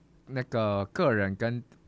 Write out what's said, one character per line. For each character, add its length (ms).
那 160
个 500
个 180
人 240
跟， 260